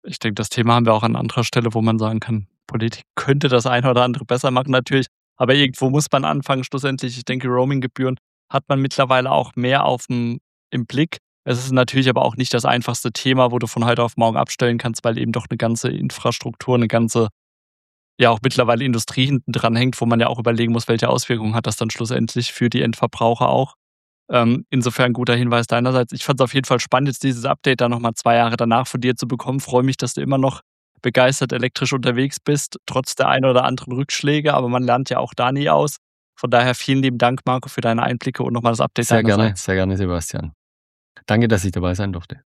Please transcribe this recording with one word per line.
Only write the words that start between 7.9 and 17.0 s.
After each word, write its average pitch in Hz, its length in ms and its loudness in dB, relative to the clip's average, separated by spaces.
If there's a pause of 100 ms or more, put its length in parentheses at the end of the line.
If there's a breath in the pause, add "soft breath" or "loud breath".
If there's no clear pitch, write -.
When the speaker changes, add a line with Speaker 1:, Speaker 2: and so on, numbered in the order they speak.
Speaker 1:
hat 139 160 -2
man 139 140 0
mittlerweile 131 500 0
auch - 240 0
mehr 127 300 2
auf 127 220 0
dem, 120 320 -2 (320)
im 123 140 -4
Blick. 147 340 -2 (240)
Es 123 140 -2
ist 131 140 -6
natürlich 131 360 2
aber 117 160 2
auch 120 120 0
nicht 127 180 -2
das 120 120 0
einfachste 120 460 0
Thema, 127 400 2
wo 123 80 -2
du 143 80 -2
von 117 160 -4
heute 117 200 2
auf 117 120 -4
morgen 117 220 2
abstellen 120 400 0
kannst, 113 260 -6
weil 117 140 -2
eben 117 140 -2
doch 117 180 -4
eine 110 80 -4
ganze 117 320 -2
Infrastruktur, - 880 -4
eine 117 120 2
ganze, 113 420 0 (880)